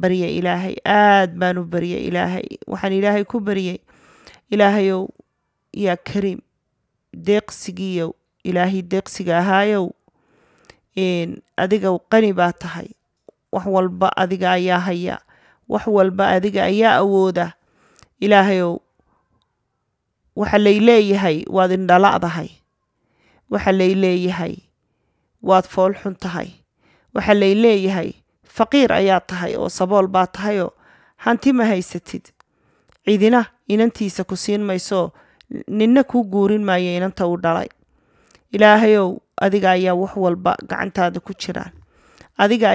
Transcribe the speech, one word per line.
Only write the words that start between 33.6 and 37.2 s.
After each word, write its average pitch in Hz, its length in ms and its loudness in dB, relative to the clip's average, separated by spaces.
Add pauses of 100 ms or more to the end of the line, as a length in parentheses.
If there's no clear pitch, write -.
inantiisa 214 560 -2
ku 185 140 -6
siin 208 240 -4
mayso, 185 500 -4 (560)
ninna 226 360 4
kuu 247 200 0
guurin 202 400 0
maayo 180 340 -2
inanta 185 300 -4